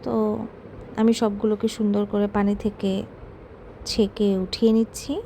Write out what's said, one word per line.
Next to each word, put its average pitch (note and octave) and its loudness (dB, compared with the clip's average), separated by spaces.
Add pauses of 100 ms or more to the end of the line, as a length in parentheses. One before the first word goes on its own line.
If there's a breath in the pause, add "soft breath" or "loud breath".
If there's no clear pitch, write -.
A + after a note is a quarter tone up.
তো A3 0 (600)
আমি A3 6
সবগুলোকে G#3+ 0
সুন্দর G#3 2
করে G3+ 2
পানি G3+ 2
থেকে G3+ -2 (840)
ছেঁকে G3 2
উঠিয়ে F#3 2
নিচ্ছি। A3+ 0